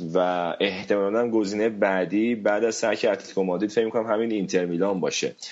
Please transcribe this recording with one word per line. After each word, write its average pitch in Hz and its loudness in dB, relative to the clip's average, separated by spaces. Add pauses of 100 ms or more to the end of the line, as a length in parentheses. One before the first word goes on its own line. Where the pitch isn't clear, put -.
(140)
و 90 2
احتمالاً 101 0
گزینه 107 0
بعدی 101 0
بعد 104 2
از 113 0
ترک 110 0
اتلتیکو - -4
مادرید 92 0
فکر 113 2
می‌کنم 110 -2
همین 113 0
اینتر 95 0
میلان 92 0
باشه - -2 (180)